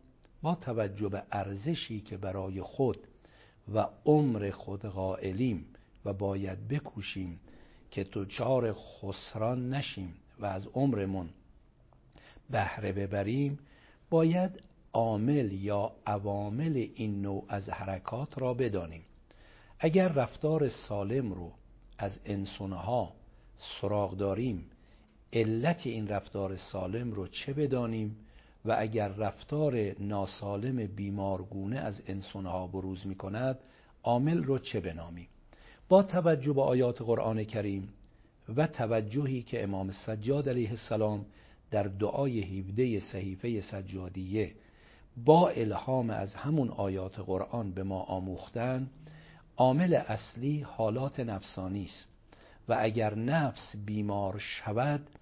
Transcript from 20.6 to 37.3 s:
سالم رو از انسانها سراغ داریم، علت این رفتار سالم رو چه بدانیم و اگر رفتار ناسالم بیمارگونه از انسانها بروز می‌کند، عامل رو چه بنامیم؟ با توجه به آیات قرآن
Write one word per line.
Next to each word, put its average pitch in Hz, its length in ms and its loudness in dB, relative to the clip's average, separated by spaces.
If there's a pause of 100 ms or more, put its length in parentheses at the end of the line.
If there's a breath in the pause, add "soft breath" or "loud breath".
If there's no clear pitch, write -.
سالم 107 640 -2
رو 85 180 -8 (460)
از 98 280 -4
انسانها 98 880 -2 (440 soft breath)
سراغ 98 600 -2
داریم، 98 480 0 (680 soft breath)
علت 117 540 2
این 113 200 -2
رفتار 98 500 -2
سالم 101 540 -4
رو 98 160 -4
چه - 260 -6
بدانیم 117 640 0 (480 loud breath)
و 113 140 4
اگر 110 280 2
رفتار 107 920 0
ناسالم 101 880 -2
بیمارگونه 98 920 -2
از 104 280 -4
انسانها 95 600 -4
بروز 95 400 -6
می‌کند، 104 520 -2 (440 loud breath)
عامل 143 400 4
رو 135 160 2
چه - 200 -4
بنامیم؟ 85 480 -8 (600 loud breath)
با 196 140 10
توجه 160 500 4
به 135 80 4
آیات 127 400 4
قرآن 110 420 2